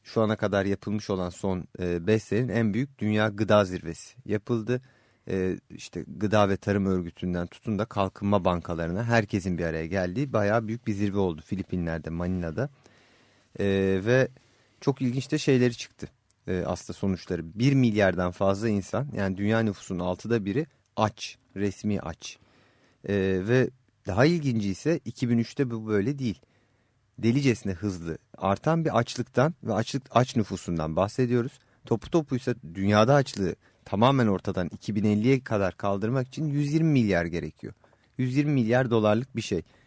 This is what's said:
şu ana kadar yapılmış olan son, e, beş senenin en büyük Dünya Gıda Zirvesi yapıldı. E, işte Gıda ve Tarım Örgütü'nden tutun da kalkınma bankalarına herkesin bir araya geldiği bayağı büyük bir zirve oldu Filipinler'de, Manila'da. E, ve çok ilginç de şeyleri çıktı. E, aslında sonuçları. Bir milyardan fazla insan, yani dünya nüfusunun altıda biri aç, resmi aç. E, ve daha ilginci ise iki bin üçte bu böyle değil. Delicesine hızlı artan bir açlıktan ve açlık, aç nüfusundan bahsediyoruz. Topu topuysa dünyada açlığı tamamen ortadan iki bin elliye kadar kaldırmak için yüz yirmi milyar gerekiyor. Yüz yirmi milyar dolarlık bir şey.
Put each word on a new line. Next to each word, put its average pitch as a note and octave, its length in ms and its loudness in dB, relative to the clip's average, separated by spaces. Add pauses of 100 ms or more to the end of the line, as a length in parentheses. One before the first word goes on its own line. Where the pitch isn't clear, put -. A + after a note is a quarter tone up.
şu - 180 0
ana G#2+ 140 2
kadar G2 300 0
yapılmış G2+ 440 -4
olan F#2 200 -2
son, F#2 340 -4 (160)
e, F2 280 -2
beş G#2+ 160 2
senenin A#2+ 260 -2
en G#2+ 240 0
büyük C3 260 -4
Dünya G#2+ 300 0
Gıda G#2 360 4
Zirvesi E2+ 500 -10 (100)
yapıldı. A2+ 560 -4 (460)
E, F#2 300 -2 (120)
işte - 360 -12 (120)
Gıda G#2 320 4
ve G2 80 0
Tarım G2+ 280 0
Örgütü'nden F2+ 640 -2
tutun - 320 -6
da A2 60 0
kalkınma G2+ 600 0
bankalarına E2+ 580 -2
herkesin G#2 540 0
bir E2+ 80 -2
araya D#2+ 220 -4
geldiği G2 460 -2
bayağı G#2+ 340 2
büyük A2+ 200 -6
bir G#2+ 60 -2
zirve G2+ 240 -2
oldu F2 280 0
Filipinler'de, E2+ 640 -4
Manila'da. F2 600 -4 (880)
E, G2 60 0 (400)
ve B2+ 220 4 (540)
çok C3+ 200 -2
ilginç B2+ 300 -2
de D#3 60 0
şeyleri B2 360 4
çıktı. - 340 -14 (400)
E, F#2 180 0
aslında - 320 -6
sonuçları. F2+ 640 -4
Bir C3+ 140 4
milyardan G2+ 580 4
fazla G2 380 0
insan, G#2 460 -2
yani F#2+ 220 -2
dünya G#2+ 220 2
nüfusunun G2 400 -4
altıda F#2 460 -2
biri A2+ 200 -2 (300)
aç, - 420 -2 (180)
resmi G2+ 440 -4
aç. - 400 -12 (680)
E, G2+ 60 0 (340)
ve B2 220 4 (380)
daha G2 180 4
ilginci C3+ 440 0
ise D3+ 360 -2
iki A#2+ 240 -4
bin A#2 80 4
üçte A#2+ 340 -2
bu A2 160 -8
böyle A2 320 0
değil. A#2 220 -4 (760)
Delicesine A#2 560 2
hızlı E2+ 440 -6 (200)
artan D3+ 480 0
bir A2+ 120 2
açlıktan B2 560 0 (100)
ve A2+ 100 -2
açlık, A2+ 380 -2
aç B2 240 2
nüfusundan E2+ 600 -2
bahsediyoruz. A#2+ 640 0 (260)
Topu - 240 -4
topuysa C3 460 -2 (180)
dünyada G#2 400 6
açlığı G2+ 420 0 (300)
tamamen A#2+ 420 4
ortadan F#2 460 -2
iki G#2 220 -8
bin G2+ 80 -2
elliye A2 400 2
kadar G2 340 -2
kaldırmak A2 500 -2
için D#3 180 -8
yüz C#3+ 280 -2
yirmi D#3+ 180 2
milyar G2+ 340 4
gerekiyor. D#2 480 -8 (440)
Yüz B2+ 200 0
yirmi D3 140 2
milyar B2 400 2
dolarlık A2 440 2
bir A2+ 60 -2
şey. F2+ 200 -2 (260)